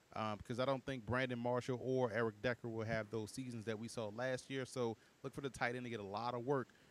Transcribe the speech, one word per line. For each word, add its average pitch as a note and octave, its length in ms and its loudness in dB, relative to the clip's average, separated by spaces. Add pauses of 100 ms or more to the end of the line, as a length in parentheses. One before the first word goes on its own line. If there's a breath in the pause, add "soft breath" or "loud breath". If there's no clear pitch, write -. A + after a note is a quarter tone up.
(160)
um, G#2+ 220 0
because A2+ 200 -4
I B2+ 60 4
don't C3+ 220 2
think C3 180 -4
Brandon B2 340 2
Marshall B2 440 2
or B2+ 280 4
Eric G#2+ 300 2
Decker A#2+ 300 0
will A2 160 -2
have A2 240 0
those A2 200 -2
seasons A#2 360 -6
that A2 120 0
we A#2 80 -6
saw A2+ 300 -4
last B2+ 320 0
year. C3+ 160 -2
So A#2+ 320 0 (260)
look C3 120 -6
for C#3+ 80 -8
the C3+ 80 -2
tight B2 260 0
end B2 80 -6
to A#2+ 60 -6
get A2+ 100 -4
a G2+ 60 -4
lot A2 260 -2
of A#2+ 140 -2
work C3+ 220 4 (220)